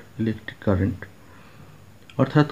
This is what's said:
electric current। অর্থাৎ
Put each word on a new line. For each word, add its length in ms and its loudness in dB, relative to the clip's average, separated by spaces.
electric 500 -6
current। 360 0
অর্থাৎ 340 2